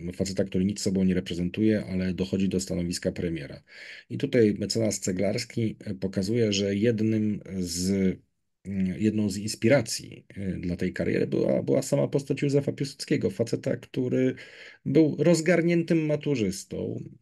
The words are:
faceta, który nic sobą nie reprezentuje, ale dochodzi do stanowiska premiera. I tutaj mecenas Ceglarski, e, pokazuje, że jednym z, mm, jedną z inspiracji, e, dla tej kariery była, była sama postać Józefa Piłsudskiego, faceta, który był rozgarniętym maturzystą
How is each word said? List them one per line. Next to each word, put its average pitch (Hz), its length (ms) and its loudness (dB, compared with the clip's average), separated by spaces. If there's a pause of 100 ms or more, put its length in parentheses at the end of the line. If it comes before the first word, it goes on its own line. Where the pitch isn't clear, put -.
(140)
faceta, 95 300 -2
który 95 200 0
nic 101 160 -2
sobą 95 240 2
nie 92 100 4
reprezentuje, 92 720 0
ale 92 300 -2
dochodzi 95 340 0
do 92 120 0
stanowiska 90 520 -2
premiera. 82 500 -6 (480)
I 120 80 -6
tutaj 117 400 4
mecenas 104 420 0
Ceglarski, 107 840 -2
e, 104 100 -6
pokazuje, 101 580 0
że 98 240 0
jednym 107 640 2 (180)
z, 90 320 -2 (720)
mm, 95 340 -2
jedną 107 320 2
z 101 60 -4
inspiracji, - 880 0 (100)
e, 95 160 -4
dla 87 240 -4
tej 92 160 -2
kariery - 340 0
była, - 360 0
była 135 200 2
sama 139 260 0
postać 143 340 -2
Józefa 143 300 2
Piłsudskiego, - 580 -2
faceta, 127 460 -2
który 127 580 0 (520)
był 147 320 4
rozgarniętym 165 880 4
maturzystą 113 960 -2 (200)